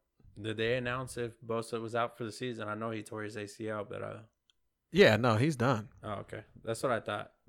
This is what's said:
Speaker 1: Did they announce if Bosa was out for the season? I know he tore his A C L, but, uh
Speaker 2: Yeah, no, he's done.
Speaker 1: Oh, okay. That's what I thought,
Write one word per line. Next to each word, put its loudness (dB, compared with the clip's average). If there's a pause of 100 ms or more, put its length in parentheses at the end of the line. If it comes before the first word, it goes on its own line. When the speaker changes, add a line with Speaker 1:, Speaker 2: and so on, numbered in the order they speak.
(400)
Speaker 1:
Did -4
they 2
announce -6
if -6
Bosa -4
was -6
out 0
for -6
the -4
season? -6
I -4
know -4
he -6
tore -8
his -8
A -8
C -8
L, -4
but, -8
uh -8 (760)
Speaker 2:
Yeah, 10
no, 6
he's 4
done. 2 (140)
Speaker 1:
Oh, -8
okay. -12 (200)
That's -6
what 0
I 0
thought, -6 (180)